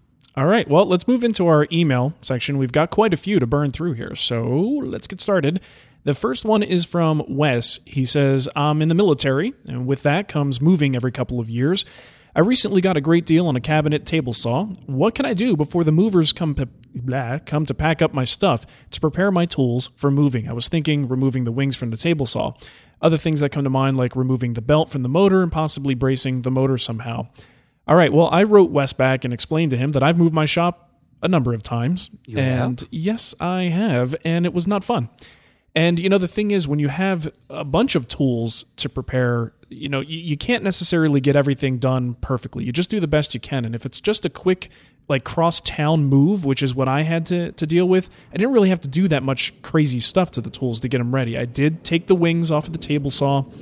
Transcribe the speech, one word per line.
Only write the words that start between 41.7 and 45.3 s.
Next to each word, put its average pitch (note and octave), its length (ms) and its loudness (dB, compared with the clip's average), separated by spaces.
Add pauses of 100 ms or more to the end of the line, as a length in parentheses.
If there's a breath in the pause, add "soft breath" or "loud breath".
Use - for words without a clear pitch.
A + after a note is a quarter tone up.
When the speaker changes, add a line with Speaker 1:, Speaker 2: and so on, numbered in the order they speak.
Speaker 1:
done B2+ 420 -2
perfectly. - 420 -6
You B2 80 -4
just E3+ 200 -2
do G#3+ 80 -2
the E3 80 0
best D3+ 260 0
you A2+ 60 -8
can. B2+ 260 -6
And A2+ 80 -6
if A#2 140 -10
it's - 140 -10
just A3 240 -2
a D#3 40 -4
quick, - 400 -2 (380 soft breath)
like, C3+ 160 0
cross-town D#3+ 800 0